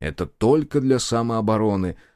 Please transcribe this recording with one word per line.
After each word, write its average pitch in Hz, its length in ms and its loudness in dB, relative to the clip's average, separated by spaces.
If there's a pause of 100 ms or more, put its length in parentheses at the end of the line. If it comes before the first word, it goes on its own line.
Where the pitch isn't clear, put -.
«Это 78 260 -6
только 147 540 0
для 131 180 2
самообороны», 110 1000 0 (180)